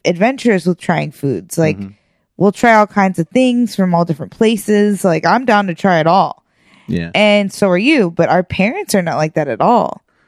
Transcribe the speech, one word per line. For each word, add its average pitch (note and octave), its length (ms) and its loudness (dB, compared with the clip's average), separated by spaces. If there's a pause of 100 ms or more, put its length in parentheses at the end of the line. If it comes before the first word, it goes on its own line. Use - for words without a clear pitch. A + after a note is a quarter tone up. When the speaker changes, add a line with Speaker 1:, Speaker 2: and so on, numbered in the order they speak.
Speaker 1:
adventurous G3 600 0
with F3+ 140 -2
trying D3+ 320 -2
foods. - 460 -6
Like, D#3 200 0
Speaker 2:
Mm-hmm. G2 140 -12 (440)
Speaker 1:
we'll G3 160 2
try A#3 240 2
all G#3 120 4
kinds F#3+ 320 -2
of E3 100 -4
things B3 440 0
from F#3 220 0
all E3+ 80 2
different E3+ 300 -6
places. G#3 720 0
Like, E3 200 0
I'm A3+ 200 0
down G#3 220 2
to E3+ 80 -6
try F3 260 0
it D#3 60 2
all. E3+ 360 0 (440)
Speaker 2:
Yeah. E2+ 280 -6
Speaker 1:
And G#3 380 2
so G3+ 160 0
are F3+ 80 2
you, G#3 340 0
but E3 160 0
our E3+ 160 2
parents C4+ 520 -4
are F#3+ 60 2
not E3 140 -4
like D#3 200 -4
that D3+ 120 -2
at A2+ 140 -4
all. G3 400 0 (260)